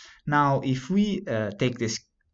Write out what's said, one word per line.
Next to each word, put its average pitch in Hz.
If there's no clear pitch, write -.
Now, 143
if 131
we, 202
uh, 110
take 123
this 113